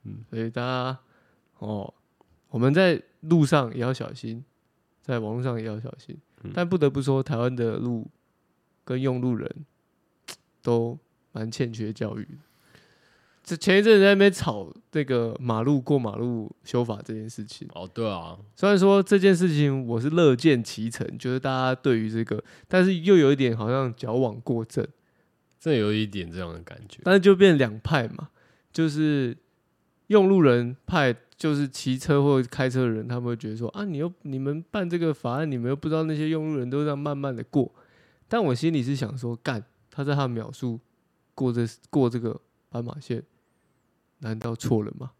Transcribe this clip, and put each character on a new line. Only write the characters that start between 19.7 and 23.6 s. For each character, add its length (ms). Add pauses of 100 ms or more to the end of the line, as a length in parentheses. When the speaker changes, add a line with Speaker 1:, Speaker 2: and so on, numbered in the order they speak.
Speaker 2:
我 140
是 100
乐 260
见 260
其 280
成， 280
就 140
是 80
大 100
家 240
对 240
于 120
这 120
个， 220 (240)
但 160
是 160
又 160
有 160
一 40
点 200
好 140